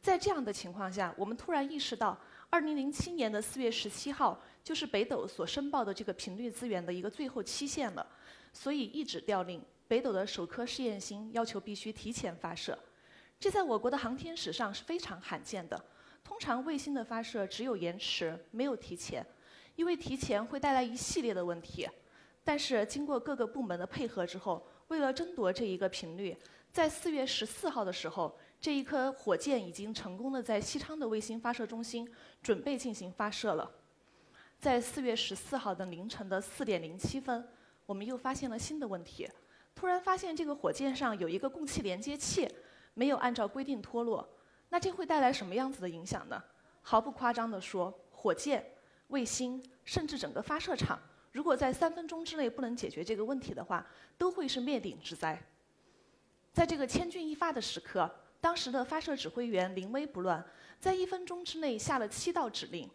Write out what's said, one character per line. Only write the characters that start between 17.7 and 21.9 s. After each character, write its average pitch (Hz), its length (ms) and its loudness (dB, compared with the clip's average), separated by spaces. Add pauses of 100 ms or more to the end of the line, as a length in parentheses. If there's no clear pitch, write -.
延 170 200 -2
迟， 165 400 -2 (140)
没 233 140 0
有 262 100 2
提 - 220 -8
前， - 280 -6 (520)
因 330 80 2
为 349 100 4
提 269 220 -4
前 240 280 2
会 277 140 -4
带 285 140 4
来 254 100 6
一 233 100 -2
系 - 280 -2
列 233 120 2
的 185 100 2
问 170 180 0
题。 - 260 -6 (560)